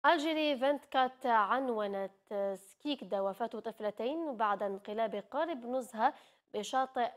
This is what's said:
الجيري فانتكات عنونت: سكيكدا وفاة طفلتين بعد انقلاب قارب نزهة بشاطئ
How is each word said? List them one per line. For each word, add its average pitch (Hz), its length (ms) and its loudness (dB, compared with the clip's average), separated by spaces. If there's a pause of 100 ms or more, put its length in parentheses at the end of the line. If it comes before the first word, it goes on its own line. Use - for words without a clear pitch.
الجيري 302 520 4
فانتكات 262 680 0
عنونت: 208 1300 0
سكيكدا 202 640 -4
وفاة 196 260 -2
طفلتين 226 920 -4
بعد 208 260 0
انقلاب 208 520 -4 (160)
قارب 294 340 -2
نزهة 247 480 0 (400)
بشاطئ 254 640 -2